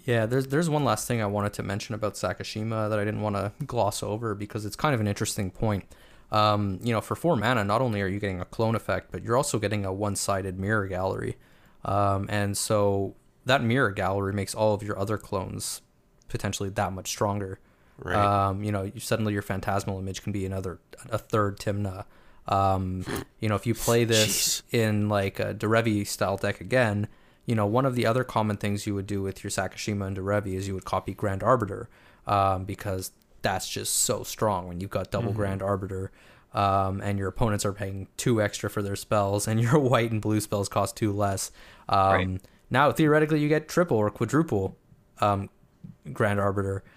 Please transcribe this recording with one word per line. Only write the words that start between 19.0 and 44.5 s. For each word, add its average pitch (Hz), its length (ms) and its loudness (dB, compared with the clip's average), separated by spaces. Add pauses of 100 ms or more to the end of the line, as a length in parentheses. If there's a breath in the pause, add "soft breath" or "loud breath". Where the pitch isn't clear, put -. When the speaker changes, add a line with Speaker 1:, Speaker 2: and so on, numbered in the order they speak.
Speaker 1:
suddenly 110 320 0
your 101 100 0
Phantasmal 98 560 -2
image 95 240 -8
can - 100 -4
be 98 140 -4
another, 95 320 -6 (320)
a 107 80 -2
third 101 400 0
Tymna. 101 460 -4 (420 soft breath)
Um, 95 580 2 (180)
Speaker 2:
<laughs> - 180 -20
Speaker 1:
you 110 80 -2
know, 107 80 2
if - 100 -6
you 113 80 2
play 120 300 2
this 110 680 2
Speaker 2:
Jeez. - 40 0
Speaker 1:
in, 107 340 2
like, 98 320 0
a 104 140 -2
Derevi 107 520 2
style 98 300 -2
deck 101 240 -2
again, 104 480 2 (380 soft breath)
you 123 80 0
know, 107 100 2
one 117 220 2
of 127 80 0
the 120 100 0
other 117 200 2
common 107 340 0
things 101 280 -2
you 104 80 -2
would 98 120 -4
do 101 160 -2
with 95 200 -6
your 101 80 -8
Sakashima 98 560 -4
and 98 120 -4
Derevi 101 360 0
is 95 140 -4
you 98 60 -4
would 92 100 -8
copy 95 300 -4
Grand 98 280 -4
Arbiter, 107 460 2 (380 soft breath)
um, 98 400 4
because 95 460 -6 (280)
that's 95 280 -2
just - 260 -4
so 104 280 0
strong 95 460 -2
when 87 120 -6
you've 101 100 -6
got 95 200 -4
double 110 200 0
Speaker 2:
Mm-hmm. 107 80 -2
Speaker 1:
Grand 98 240 -2
Arbiter, 98 500 -2 (400 soft breath)
um, 98 480 2
and 101 180 -2
your 98 100 -2
opponents 104 360 0
are 101 80 0
paying 98 360 -8 (100)
two 117 240 2
extra 104 260 -2
for 104 140 -2
their 101 140 -4
spells, 101 520 0
and 110 120 2
<laughs> - 20 4
your 120 160 6
white 120 340 4
and 110 80 0
blue 107 200 2
spells 101 280 -2
cost 101 280 0
two 107 160 2
less. 98 380 -2 (380 loud breath)
Um, 98 240 6
Speaker 3:
Right. 92 280 2 (300 soft breath)
Speaker 1:
now, 139 220 4
theoretically, 156 480 4
you 147 80 2
get 151 180 2
triple 175 300 2
or 104 140 4
quadruple, 117 640 0 (440)